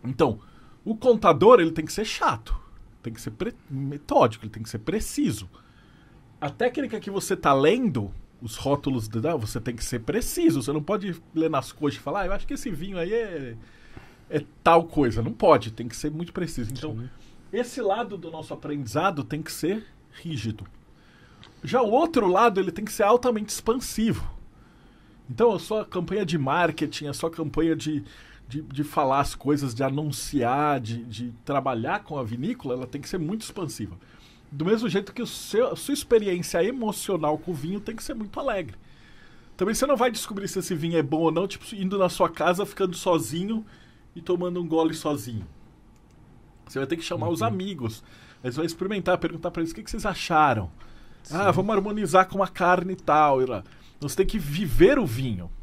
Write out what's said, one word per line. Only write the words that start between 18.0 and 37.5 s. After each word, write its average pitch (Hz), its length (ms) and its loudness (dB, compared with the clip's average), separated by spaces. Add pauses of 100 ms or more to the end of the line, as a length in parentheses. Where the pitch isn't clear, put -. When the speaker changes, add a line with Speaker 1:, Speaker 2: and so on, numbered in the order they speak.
Speaker 1:
do 170 140 -12
nosso 156 240 -10
aprendizado 147 680 -2
tem 151 200 -6
que - 100 -10
ser 202 340 -2 (260)
rígido. 110 540 -6 (960)
Já 185 200 0
o 220 80 2
outro 269 360 4
lado, 190 320 4
ele 190 140 0
tem 202 140 -6
que - 60 -8
ser - 100 0
altamente 214 500 4
expansivo. - 720 -2 (1000)
Então, 220 240 4
a 175 60 -2
sua 214 260 -4
campanha 185 400 -4
de 165 140 0
marketing, 151 680 0
a 143 60 -6
sua 165 180 -4
campanha 160 460 0
de, 151 260 -2 (460)
de, 139 140 -8
de 135 200 -6
falar 143 380 2
as - 140 0
coisas, 143 400 0
de 123 80 -2
anunciar, 139 1000 0
de, 117 240 -6
de 117 260 -10 (140)
trabalhar 135 580 -2
com 151 160 -8
a 127 60 -4
vinícola, 131 500 -6
ela 127 120 -6
tem 143 140 -10
que - 80 -14
ser 190 100 -4
muito 180 240 -4
expansiva. 117 520 -8 (560)
Do 143 140 -6
mesmo 220 240 2
jeito 196 240 -2
que 247 100 -8
o 226 40 -6
seu, - 460 0
a 240 40 -6
sua - 180 -4
experiência 190 680 2
emocional 190 760 -2
com 180 140 -8